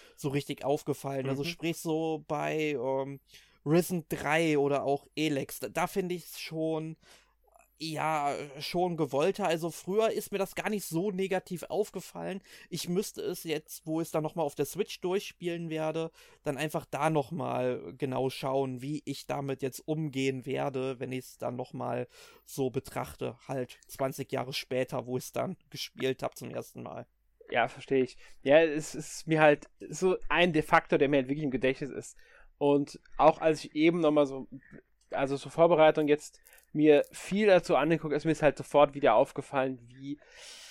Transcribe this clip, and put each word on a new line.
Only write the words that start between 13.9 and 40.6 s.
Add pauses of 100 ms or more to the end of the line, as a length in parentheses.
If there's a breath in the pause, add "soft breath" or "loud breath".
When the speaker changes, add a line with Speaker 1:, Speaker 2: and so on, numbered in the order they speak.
Speaker 1:
ich's
dann
nochmal
auf
der
Switch
durchspielen
werde, (320 soft breath)
dann
einfach
da
nochmal
genau
schauen,
wie
ich
damit
jetzt
umgehen
werde,
wenn
ich's
dann
nochmal (380 soft breath)
so
betrachte, (100)
halt
zwanzig
Jahre
später,
wo
ich's
dann (140)
gespielt
hab
zum
ersten
Mal. (460)
Speaker 2:
Ja,
verstehe
ich. (240 soft breath)
Ja,
es
ist
mir
halt (180)
so (120)
ein
der
Faktor,
der
mir
halt
wirklich
im
Gedächtnis
ist. (400 soft breath)
Und (180)
auch
als
ich
eben
nochmal
so, (640)
also
zur
Vorbereitung
jetzt (360 soft breath)
mir
viel
dazu
angeguckt,
ist
mir
ist
halt
sofort
wieder
aufgefallen,
wie, (540 loud breath)